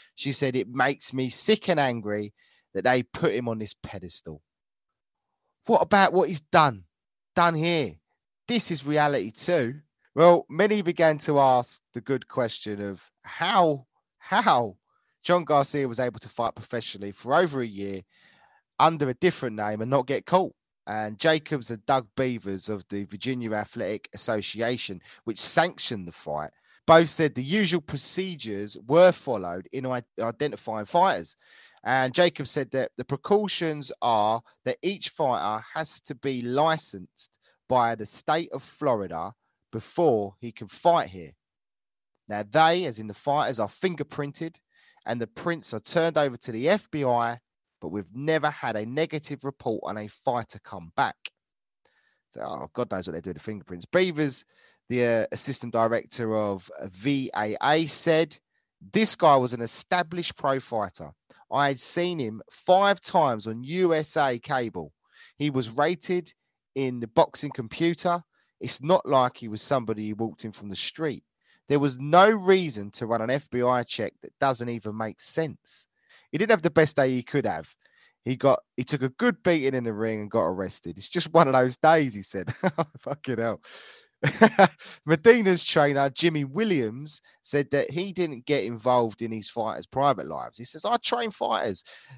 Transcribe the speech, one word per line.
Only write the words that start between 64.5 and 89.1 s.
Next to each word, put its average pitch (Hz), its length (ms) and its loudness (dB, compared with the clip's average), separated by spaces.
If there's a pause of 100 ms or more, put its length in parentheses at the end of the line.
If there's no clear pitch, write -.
He 147 120 -2
was 127 200 -2
rated 170 640 -2 (400)
in 127 280 -4
the 117 60 -6
boxing - 440 0
computer. 170 720 -4 (360)
It's - 220 -4
not 170 240 2
like 127 320 2
he 120 100 -14
was 107 140 -8
somebody 107 480 -2
who 107 60 -6
walked 110 280 -6
in 110 80 -8
from 101 180 -16
the 95 60 -10
street. - 480 -6 (440)
There 143 120 2
was 135 200 0
no 170 280 8
reason 185 640 2
to - 140 -8
run 113 160 0
an 110 80 -2
F 143 220 -2
B 123 100 -2
I 123 220 2
check - 380 -6
that - 180 -20
doesn't 120 300 0
even 110 280 -8
make 110 240 -8
sense." - 680 -8 (440)
He 151 60 -6
didn't 214 140 2
have 156 120 4
the 165 80 2
best 156 240 4
day 131 160 4
he 127 120 -2
could 135 220 -2
have. 90 280 -6 (520)
He 127 100 -2
got, 135 280 4 (120)
he 127 80 -4
took 123 200 -2
a 131 60 -2
good 220 340 0
beating 143 320 2
in 123 100 -4
the 113 80 -4
ring 110 280 -4
and 104 100 -12
got 110 140 2
arrested. 92 520 -6
"It's 95 100 -10
just 165 240 -4
one 165 160 6
of 135 60 2
those 127 240 4
days," 156 360 4
he 101 100 -10
said. - 300 -6 (240)
<laughs> - 220 -6
Fucking 135 380 -6
hell. 113 240 -2 (640)
<laughs> - 800 4
Medina's 185 580 6
trainer, 139 460 4
Jimmy 156 340 0
Williams, 143 800 -2 (220)
said 143 260 -2
that 143 220 0
he 180 200 -4
didn't 156 360 -4
get 139 160 2
involved 117 580 0